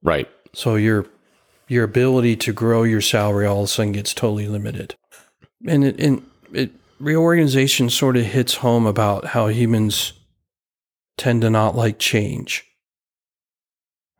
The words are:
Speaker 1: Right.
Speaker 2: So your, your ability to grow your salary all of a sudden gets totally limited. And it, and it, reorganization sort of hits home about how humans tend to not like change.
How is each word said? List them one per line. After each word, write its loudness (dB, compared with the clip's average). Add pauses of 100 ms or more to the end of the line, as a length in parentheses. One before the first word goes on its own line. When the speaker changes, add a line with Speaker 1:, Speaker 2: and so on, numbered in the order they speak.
Speaker 1:
Right. 0 (240)
Speaker 2:
So -2
your, 2 (600)
your 0
ability 2
to -4
grow 0
your 2
salary 0
all 0
of -2
a -4
sudden -2
gets -6
totally -4
limited. -8 (720)
And 2
it, 0
and 0 (280)
it, -4 (300)
reorganization 2
sort 2
of 2
hits -2
home 2
about 0
how -2
humans 0 (1040)
tend 0
to 2
not 2
like -2
change. -4 (1600)